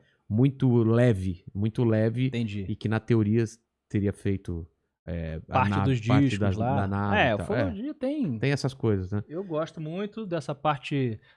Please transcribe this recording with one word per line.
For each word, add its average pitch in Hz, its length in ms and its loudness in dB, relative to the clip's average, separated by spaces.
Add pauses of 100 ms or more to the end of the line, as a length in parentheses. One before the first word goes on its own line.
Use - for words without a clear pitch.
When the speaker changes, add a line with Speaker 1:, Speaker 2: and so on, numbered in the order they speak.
(280)
Speaker 1:
muito 131 560 4
leve, 110 600 2 (100)
muito 107 280 -2
leve 113 460 2
Speaker 2:
Entendi. 110 400 -4
Speaker 1:
e 104 80 -4
que - 120 -4
na 110 120 0
teoria 113 440 2 (440)
teria 101 240 0
feito, 92 540 -6 (400)
é, 80 420 -6
a - 40 -14
Speaker 2:
Parte - 180 4
Speaker 1:
nave, 98 240 2
Speaker 2:
dos 110 120 -2
Speaker 1:
parte 131 180 4
Speaker 2:
discos 117 160 0
Speaker 1:
das, 98 160 2
Speaker 2:
lá. 120 240 0
Speaker 1:
da 98 80 0
nave 101 280 0
Speaker 2:
É, 151 160 4
Speaker 1:
e 104 40 0
tal. 92 100 -2
Speaker 2:
ufologia 202 440 -2
Speaker 1:
É. 302 40 -10
Speaker 2:
tem. 254 440 -4
Speaker 1:
Tem 131 140 0
essas 135 220 -2
coisas, 95 380 0
né? 104 160 -4
Speaker 2:
Eu 165 160 -8
gosto 160 360 -6
muito 202 460 -8
dessa 165 280 -6
parte, 139 680 -2 (160)